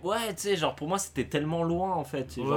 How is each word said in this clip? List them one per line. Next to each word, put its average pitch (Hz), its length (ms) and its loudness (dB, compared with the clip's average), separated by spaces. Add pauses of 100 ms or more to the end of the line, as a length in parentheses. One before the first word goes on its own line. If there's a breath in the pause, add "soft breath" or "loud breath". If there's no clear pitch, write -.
ouais, 214 320 0
tu - 60 -10
sais, 196 140 2
genre, 151 200 0
pour 147 120 -4
moi, 190 120 2
c'était - 260 -2
tellement 156 380 0
loin, 175 300 2
en 160 100 0
fait. 131 320 -4
Genre, 127 100 -2 (120)